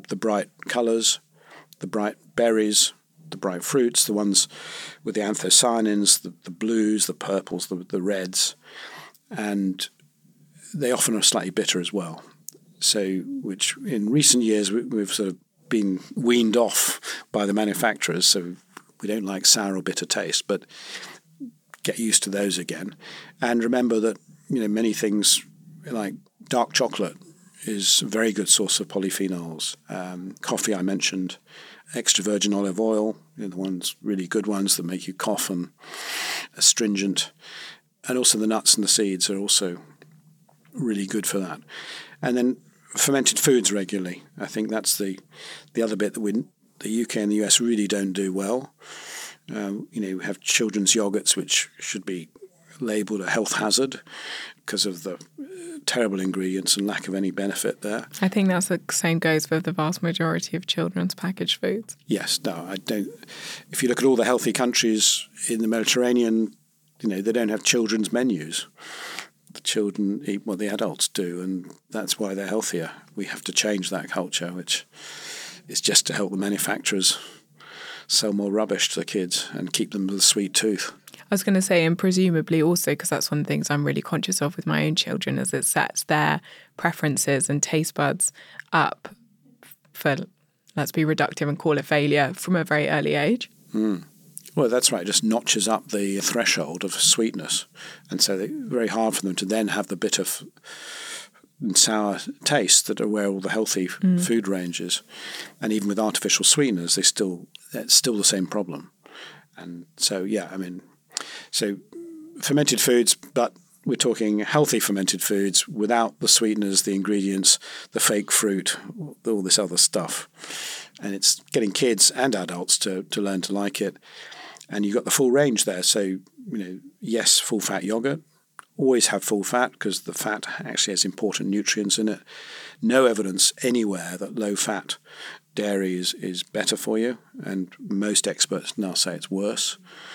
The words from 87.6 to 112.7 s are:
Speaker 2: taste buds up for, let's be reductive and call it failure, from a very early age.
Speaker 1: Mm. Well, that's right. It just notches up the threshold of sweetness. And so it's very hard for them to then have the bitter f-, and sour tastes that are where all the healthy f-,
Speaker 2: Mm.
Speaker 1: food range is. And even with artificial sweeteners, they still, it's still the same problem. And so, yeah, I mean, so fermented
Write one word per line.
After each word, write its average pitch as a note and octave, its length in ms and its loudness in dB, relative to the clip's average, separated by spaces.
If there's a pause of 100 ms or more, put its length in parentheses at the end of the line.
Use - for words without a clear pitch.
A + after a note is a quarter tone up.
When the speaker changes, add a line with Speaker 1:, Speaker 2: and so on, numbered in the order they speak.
Speaker 2:
taste D#3 320 2
buds - 380 0 (400)
up - 420 0 (760)
for, C#3+ 240 0 (580)
let's - 180 -2
be D#3+ 120 2
reductive D3+ 440 0
and C#3+ 100 -2
call D3+ 180 2
it C#3 80 -2
failure, D3 480 2
from F#3 240 -2
a D#3+ 80 0
very D3+ 240 2
early D3 260 2
age. D3+ 360 0 (240)
Speaker 1:
Mm. G#2+ 300 0 (500)
Well, C3 160 4
that's B2 200 4
right. G2 120 -2
It F#2 40 -8
just G2+ 160 2
notches A2 460 2
up A2 200 0
the G2+ 320 0
threshold F2+ 640 0
of F#2+ 120 -4
sweetness. - 720 2 (440)
And F#2+ 120 -2
so G2 180 2
it's A2+ 120 -4
very D3 360 -2
hard A2 260 0
for - 80 -2
them F#2+ 140 -2
to - 80 -2
then G#2 240 0
have G2 200 -2
the G2 80 -6
bitter G2 260 0
f-, - 200 -6 (1200)
and G#2 160 0
sour G#2 420 4 (260)
tastes A#2+ 380 4
that - 180 -4
are A2 60 0
where G#2 200 0
all G2 140 -2
the F#2+ 100 -4
healthy G#2 340 0
f-, - 160 -6
Speaker 2:
Mm. F3+ 180 6
Speaker 1:
food A#2 300 2
range F2+ 320 -2
is. F2+ 220 -4 (580)
And A2 140 0
even G2+ 140 0
with G2+ 100 0
artificial G#2 460 0
sweeteners, G2+ 500 2
they F#2+ 80 0
still, F2+ 440 0 (280)
it's A#2 200 2
still A#2+ 220 4
the G2 80 2
same F#2+ 220 2
problem. F2+ 440 -4 (640)
And F2 280 -14 (140)
so, F#2+ 260 0
yeah, G2 260 -2
I F#2+ 60 -10
mean, F2+ 240 -8 (720)
so G2+ 280 -2 (640)
fermented C#3 400 4